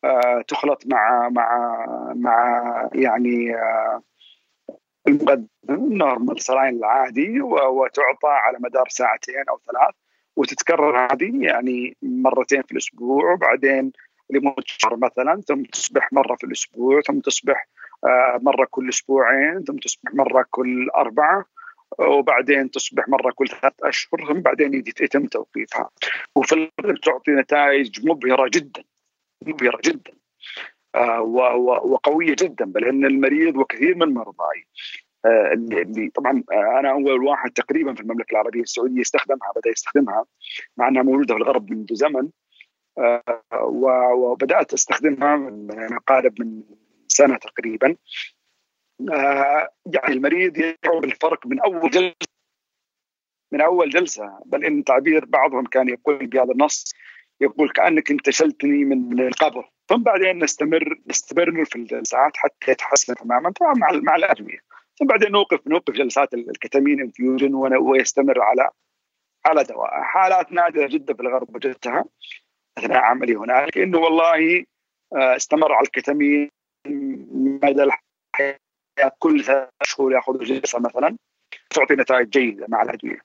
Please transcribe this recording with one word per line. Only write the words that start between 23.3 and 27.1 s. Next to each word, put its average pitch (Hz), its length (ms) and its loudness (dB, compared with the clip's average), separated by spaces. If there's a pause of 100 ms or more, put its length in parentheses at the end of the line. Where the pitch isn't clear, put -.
كل 135 140 -2
ثلاثة - 400 -2
أشهر، - 400 -4
ثم 151 120 -2
بعدين 143 340 0
يجي 131 260 -6
يتم 143 260 -2
توقيفها. - 640 -8 (460)
وفي 139 160 0
الغالب 160 480 -2
تعطي 143 300 0